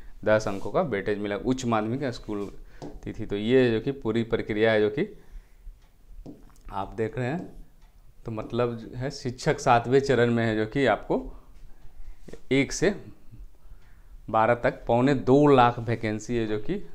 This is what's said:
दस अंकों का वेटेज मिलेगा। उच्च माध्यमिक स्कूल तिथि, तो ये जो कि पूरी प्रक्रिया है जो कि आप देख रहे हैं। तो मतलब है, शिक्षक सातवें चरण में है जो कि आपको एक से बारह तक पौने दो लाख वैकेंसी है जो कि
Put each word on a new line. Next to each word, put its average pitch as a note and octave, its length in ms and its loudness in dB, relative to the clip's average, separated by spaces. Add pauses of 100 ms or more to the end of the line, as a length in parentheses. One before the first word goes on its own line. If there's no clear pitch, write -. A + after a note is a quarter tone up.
(260)
दस G#2+ 220 4
अंकों G2 240 -4
का D3 100 2
वेटेज G#2 360 -2
मिलेगा। G2+ 280 -4
उच्च C3 200 0
माध्यमिक A2+ 380 0
स्कूल G#2 480 -6 (520)
तिथि, G#2 220 -8
तो G2+ 100 -4
ये A#2+ 360 4
जो A2 80 2
कि C3+ 120 -2
पूरी A2+ 320 -2
प्रक्रिया A2 480 2
है A2 80 4
जो G#2+ 100 4
कि E3+ 280 -4 (1500)
आप G2 260 -8
देख A2 200 -4
रहे B2 100 -4
हैं। D#3+ 260 -6 (720)
तो A#2 60 -8
मतलब A2+ 640 -4
है, B2+ 140 -6
शिक्षक C3 500 -4
सातवें B2 400 4
चरण A#2+ 320 4
में A#2 140 2
है A2 100 2
जो G#2+ 100 0
कि C#3 200 0
आपको D#3+ 580 0 (1080)
एक C3+ 200 2
से F#3 240 0 (1300)
बारह A2 240 4
तक A#2+ 320 -2
पौने B2 300 4
दो C#3 320 6
लाख B2 320 6
वैकेंसी A2+ 560 -4
है A2+ 120 0
जो G#2+ 120 -2
कि G3 360 -4